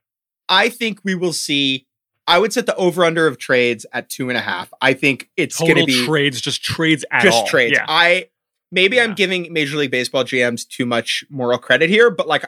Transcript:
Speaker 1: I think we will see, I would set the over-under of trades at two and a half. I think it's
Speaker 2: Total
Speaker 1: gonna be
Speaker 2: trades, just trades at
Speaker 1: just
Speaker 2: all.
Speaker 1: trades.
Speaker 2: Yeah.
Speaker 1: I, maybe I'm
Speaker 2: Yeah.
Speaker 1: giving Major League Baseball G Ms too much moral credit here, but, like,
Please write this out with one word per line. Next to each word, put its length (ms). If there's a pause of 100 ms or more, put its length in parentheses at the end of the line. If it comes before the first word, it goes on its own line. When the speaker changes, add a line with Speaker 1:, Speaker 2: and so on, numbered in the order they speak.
(480)
Speaker 1:
I 220
think 340
we 100
will 200
see, 520 (400)
I 120
would 160
set 100
the 120
over-under 500
of 100
trades 560
at 160
two 220
and 80
a 40
half. 380
I 140
think 420
it's 220
Speaker 2:
Total 160
Speaker 1:
gonna 120
be 200
Speaker 2:
trades, 340
just 220
trades 480
at 120
Speaker 1:
just 140
Speaker 2:
all. 100
Speaker 1:
trades. 300
Speaker 2:
Yeah. 120
Speaker 1:
I, 400 (420)
maybe 300
I'm 100
Speaker 2:
Yeah. 60
Speaker 1:
giving 360
Major 260
League 120
Baseball 340
G 240
Ms 180
too 200
much 440
moral 280
credit 320
here, 200
but, 180
like, 200